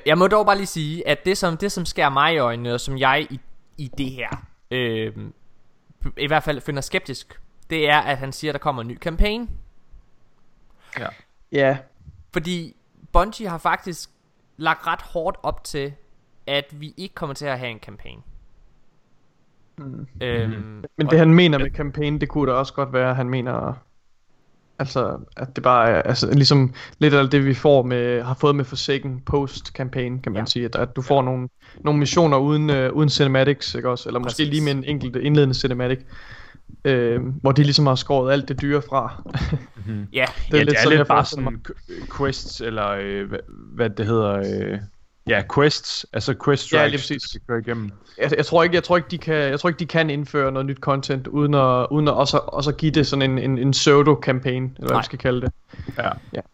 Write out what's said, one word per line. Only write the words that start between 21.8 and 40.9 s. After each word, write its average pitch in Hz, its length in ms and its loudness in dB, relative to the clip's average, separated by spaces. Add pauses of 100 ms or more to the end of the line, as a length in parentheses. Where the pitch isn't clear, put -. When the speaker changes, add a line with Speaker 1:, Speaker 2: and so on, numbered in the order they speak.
Speaker 3:
det 143 80 -2
kunne 143 240 0
da 123 40 0
også 135 180 -2
godt 131 180 -4
være, 127 180 2
at 127 60 0
han 127 120 -2
mener, 123 440 -4 (1080)
altså, 127 400 -2 (180)
at 131 200 -10
det 127 80 -4
bare 120 260 6
er, 90 120 4
altså, - 280 0
ligesom 135 440 6 (240)
lidt 147 160 4
af 135 160 4
det, 139 160 4
vi 135 80 2
får 139 280 6
med, 123 400 0
har 123 120 -4
fået 143 220 2
med 139 80 0
Forsaken 135 640 -6
post-campaign, 131 960 -4
kan 120 100 -6
man 101 100 -4
Speaker 1:
Ja. 110 40 -6
Speaker 3:
sige, 120 180 -2
at, 117 120 -4
at 123 200 -4
du 135 60 -4
får 139 200 4
nogle, 127 260 -2 (320)
nogle 147 200 2
missioner 147 360 4
uden, 151 340 2
øh, 131 220 2
uden 151 160 4
cinematics, 135 680 2
ikke 120 160 -2
også? 123 180 -4
Eller 120 120 -2
måske 123 120 -6
Speaker 1:
Præcis. 147 160 -2
Speaker 3:
lige 151 160 0
med 143 80 0
en 135 120 -4
enkelt 131 320 -4
indledende 139 380 4
cinematic, 127 440 0 (840)
øh, 123 380 2
hvor 135 300 0
de 139 100 6
ligesom 143 240 4
har 131 80 6
skåret 131 380 0
alt 139 160 0
det 135 120 -6
dyre 143 220 0
fra. - 400 -4
<laughs> - 0 - (640)
Speaker 2:
Mhm. 104 260 -8
Speaker 1:
Ja. 127 120 0 (260)
Speaker 3:
Det - 40 0
er 151 40 6
Speaker 2:
Ja, - 0 -
Speaker 3:
lidt 147 120 4
Speaker 2:
det 143 60 2
er - 60 2
Speaker 3:
sådan, 156 80 6